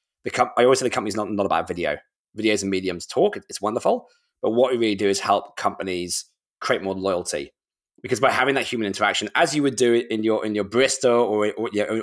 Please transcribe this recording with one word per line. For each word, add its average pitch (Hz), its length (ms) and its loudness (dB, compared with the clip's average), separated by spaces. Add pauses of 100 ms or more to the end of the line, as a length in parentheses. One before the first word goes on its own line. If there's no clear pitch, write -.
(240)
the - 60 -6
com-, - 260 0
I 120 80 6
always 131 160 4
say 131 60 0
the 110 40 -2
company's 104 240 -4
not, 104 160 -4
not 101 160 0
about 82 220 0
video. 82 300 -4 (360)
Video 107 180 2
is 101 120 0
a - 20 -4
medium 92 320 -2
to - 80 -12
talk, 190 300 0
it, 98 120 -14
it's - 120 -12
wonderful, 123 480 -2 (340)
but 104 80 0
what 127 220 2
we 120 60 0
really 107 180 2
do 98 120 0
is 98 120 0
help - 360 0
companies 90 680 -4 (340)
create - 240 -2
more 95 120 -4
loyalty. 90 580 -4 (480)
Because 123 180 -4
by 127 120 4
having 131 240 2
that 123 100 0
human 113 220 -4
interaction, 101 480 0
as 156 200 2
you 147 80 2
would 135 140 0
do 120 160 4
it 117 180 2
in 110 140 -2
your, 110 200 2
in 107 100 -2
your 104 100 0
barista 123 460 2
or, 107 420 2
or, 110 180 -4
you 104 160 0
know, 110 160 -4